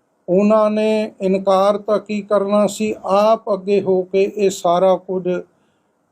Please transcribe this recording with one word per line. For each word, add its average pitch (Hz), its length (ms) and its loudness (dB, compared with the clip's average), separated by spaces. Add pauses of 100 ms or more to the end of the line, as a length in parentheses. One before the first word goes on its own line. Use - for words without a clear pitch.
(280)
ਉਹਨਾਂ 208 420 2
ਨੇ 214 420 -2 (100)
ਇਨਕਾਰ 196 580 2
ਤਾਂ 208 200 -2
ਕੀ 208 240 -6
ਕਰਨਾ 202 440 0
ਸੀ, 214 260 -4 (120)
ਆਪ 214 480 2
ਅੱਗੇ 190 280 -2
ਹੋ 185 220 0
ਕੇ 190 220 -2
ਇਹ 202 260 -2
ਸਾਰਾ 180 460 2
ਕੁਝ 185 300 -6 (840)